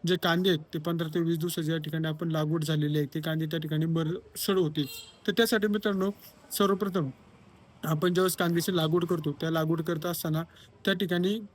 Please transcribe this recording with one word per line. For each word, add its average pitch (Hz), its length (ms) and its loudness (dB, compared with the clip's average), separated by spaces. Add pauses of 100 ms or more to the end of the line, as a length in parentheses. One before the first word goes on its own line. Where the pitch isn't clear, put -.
जे 180 160 2
कांदे 180 260 2
आहेत 160 120 2 (140)
ते 165 40 -4
पंधरा 165 360 -2
ते 175 60 2
वीस 165 180 2
दिवसाची 165 320 -2
या 165 80 0
ठिकाणी 160 300 -4
आपण 160 220 -4
लागवड 156 340 0
झालेली 151 340 2
आहे, 147 160 2
ते 160 60 -2
कांदे 160 260 -2
त्या 160 140 -2
ठिकाणी 156 260 -2
मर 165 200 0 (300)
सड 190 220 0
होते. 151 260 2 (420)
तर 202 60 0
त्यासाठी 226 340 2
मित्रांनो, 202 440 0 (480)
सर्वप्रथम 190 520 2 (760)
आपण 160 300 0
ज्यावेळेस 185 220 2
कांद्याची 170 400 0
लागवड 165 280 2
करतो, 160 360 -2
त्या 165 100 -2
लागवड 165 320 0
करत 165 240 -4
असताना 165 360 -2 (420)
त्या 190 100 4
ठिकाणी 185 460 0 (140)